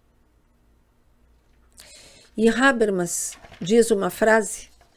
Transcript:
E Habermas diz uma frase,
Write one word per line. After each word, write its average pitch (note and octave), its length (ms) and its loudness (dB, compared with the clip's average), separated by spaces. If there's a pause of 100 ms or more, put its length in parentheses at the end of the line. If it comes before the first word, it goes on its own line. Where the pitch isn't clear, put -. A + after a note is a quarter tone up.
(2250)
E A3 140 2
Habermas G#3+ 880 -2 (220)
diz A3+ 300 2
uma G3 200 0
frase, G#3+ 600 -2 (280)